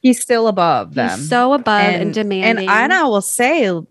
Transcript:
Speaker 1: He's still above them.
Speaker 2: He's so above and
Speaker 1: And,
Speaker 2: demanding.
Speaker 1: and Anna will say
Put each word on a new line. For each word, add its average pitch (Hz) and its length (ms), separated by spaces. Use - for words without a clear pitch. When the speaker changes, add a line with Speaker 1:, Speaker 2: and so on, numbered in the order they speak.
Speaker 1:
He's 254 180
still 226 260
above 165 460
them. 104 240
Speaker 2:
He's 143 120
so 247 240
above 220 280
and 185 220
Speaker 1:
And, - 100
Speaker 2:
demanding. 202 560
Speaker 1:
and 226 240
Anna 330 160
will 202 120
say 247 500